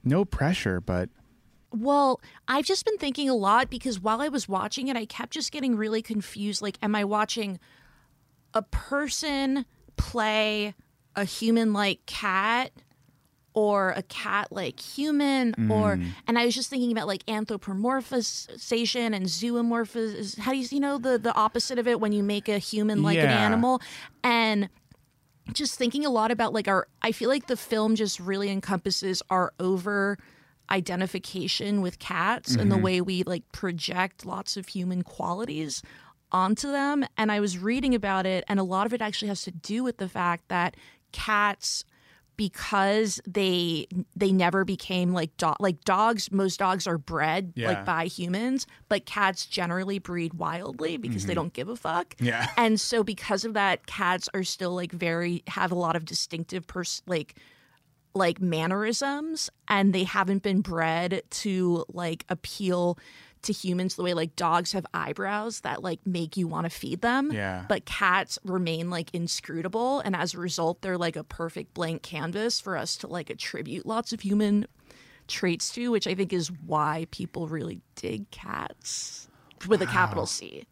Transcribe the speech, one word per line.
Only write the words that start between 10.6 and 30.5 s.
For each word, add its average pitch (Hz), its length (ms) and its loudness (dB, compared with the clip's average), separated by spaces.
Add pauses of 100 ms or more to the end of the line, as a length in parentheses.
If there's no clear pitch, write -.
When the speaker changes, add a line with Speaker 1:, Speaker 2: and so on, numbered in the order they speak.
Speaker 2:
a 202 100 0
human-like 214 800 2
cat 214 680 0 (840)
or 202 440 4
a 190 60 -4
cat-like - 760 -4
human? 277 680 2 (200)
Or, 214 280 4
Speaker 1:
Mm. 87 80 0 (220)
Speaker 2:
and 233 120 2
I 240 60 4
was 240 100 2
just - 140 -6
thinking 247 240 0
about, 214 140 -2
like, 196 180 -4
anthropomorphization 226 1900 -2
and 190 100 -2
zoomorphiz-, 226 1120 -2
how 254 120 0
do 269 60 2
you, 247 140 -4
you 277 80 0
know, 285 180 0
the, 254 200 2
the 226 180 0
opposite 233 440 2
of 233 80 0
it 233 120 4
when 214 120 2
you 208 120 2
make 202 260 0
a 208 100 2
human 208 440 2
like 165 140 4
an 156 80 6
Speaker 1:
Yeah. 117 200 6
Speaker 2:
animal? 240 360 4 (420)
And 220 460 4 (840)
just 285 220 -2
thinking 262 300 0
a 285 40 2
lot 226 220 2
about, 226 220 0
like, 214 140 0
our, 190 200 2 (140)
I 226 100 2
feel 233 180 0
like 277 180 0
the 247 100 0
film 220 380 2
just 208 240 -2
really 196 300 -2
encompasses 190 800 -2
our 180 300 2
over 196 580 0 (520)